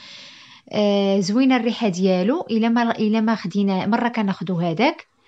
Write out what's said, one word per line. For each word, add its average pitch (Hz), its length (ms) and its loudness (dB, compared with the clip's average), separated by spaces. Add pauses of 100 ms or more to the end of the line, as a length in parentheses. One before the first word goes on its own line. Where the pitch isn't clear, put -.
(720)
آه، 202 460 2
زوينه 254 360 2
الريحه 226 320 -2
ديالو. 185 540 0
الا 226 280 0
ما، 233 220 2
الا 220 300 0
ما 220 140 2
خدينا 196 500 -2
مره 240 220 0
كناخذوا 190 560 -4
هذاك، 202 440 0 (200)